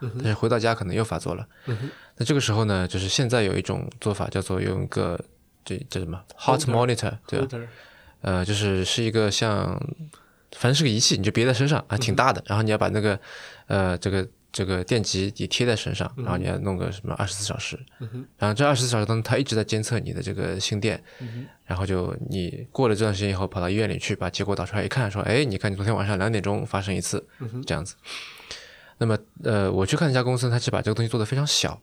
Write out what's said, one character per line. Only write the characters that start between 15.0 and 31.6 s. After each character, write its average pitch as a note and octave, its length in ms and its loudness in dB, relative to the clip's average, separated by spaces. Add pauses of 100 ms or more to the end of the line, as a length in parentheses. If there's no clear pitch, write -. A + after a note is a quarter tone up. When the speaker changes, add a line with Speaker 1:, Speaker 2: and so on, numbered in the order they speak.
Speaker 2:
极 G2 340 0
也 G2+ 100 -2
贴 - 200 0
在 A#2+ 80 4
身 - 200 -2
上， - 120 -2 (100)
Speaker 1:
嗯 C3 60 -6
哼。 - 20 -6
Speaker 2:
然 A2+ 80 -2
后 F2+ 60 0
你 F2+ 60 -2
要 F#2 140 0
弄 F#2+ 180 0
个 F2+ 160 -2
什 F#2+ 100 -10
么 - 120 -4
二 G2+ 120 0
十 - 80 -6
四 - 100 -6
小 G2+ 140 -4
时。 - 200 -8 (220)
Speaker 1:
嗯 A#2+ 120 -8
哼。 A#2+ 140 -10 (120)
Speaker 2:
然 G#2 100 2
后 G#2+ 60 2
这 C#3+ 120 4
二 D3 80 6
十 A#2+ 80 2
四 B2+ 60 0
小 A#2+ 120 2
时 G#2 60 2
当 A2+ 100 2
中， A2+ 60 0
它 - 140 0
一 C3 60 2
直 B2 140 -2
在 G#2+ 80 2
监 A2 180 0
测 A2 160 -2
你 F2+ 140 -4
的 F2+ 100 -6
这 G2 120 -4
个 F#2+ 260 -2
心 G#2 200 -2
电， G2+ 220 -2 (180)
Speaker 1:
嗯 B2+ 140 -10
哼。 A#2+ 120 -10 (180)
Speaker 2:
然 F2+ 140 -4
后 F#2+ 80 0
就 F2+ 280 0 (140)
你 F#2+ 420 -4
过 C3+ 160 2
了 A2 80 4
这 G2+ 80 0
段 G#2+ 120 4
时 F#2+ 60 -2
间 G#2 100 2
以 - 20 0
后， F#2 160 -2
跑 - 120 -6
到 F2 100 0
医 F#2+ 40 0
院 G#2+ 140 2
里 A#2 100 -4
去， - 160 -2
把 F#2 140 -4
结 G2 160 -2
果 G2 100 0
导 F2 120 -2
出 G#2+ 100 -6
来 G2+ 80 0
一 - 40 -2
看， A#2 220 0
说 G2+ 140 -2
：“哎， B2+ 180 2
你 G#2+ 140 0
看 G2+ 160 -2
你 F#2+ 40 -4
昨 G2 60 -4
天 G#2+ 120 2
晚 G2 120 0
上 G#2 120 0
两 G2 120 2
点 G#2+ 120 0
钟 G#2 240 0
发 G2 160 -2
生 F#2+ 120 -2
一 F2+ 60 0
次。” - 260 -4 (140)
Speaker 1:
嗯 B2 80 -8
哼。 B2 140 -10
Speaker 2:
这 - 120 -4
样 D3 80 -2
子。 - 120 -10 (1040)
那 A#2+ 80 0
么， A2 120 2 (240)
呃， G2+ 300 2
我 F#2+ 120 4
去 A#2+ 120 2
看 D#3+ 120 2
一 C3 60 2
家 B2+ 80 4
公 B2+ 160 2
司， B2 100 0
它 A#2 100 4
是 A#2+ 120 0
把 F#2+ 100 2
这 - 80 -2
个 G#2+ 60 2
东 A#2 100 2
西 A#2 40 0
做 A#2+ 100 0
得 G#2+ 80 2
非 C3 100 -2
常 C#3 80 2
小， - 280 2 (100)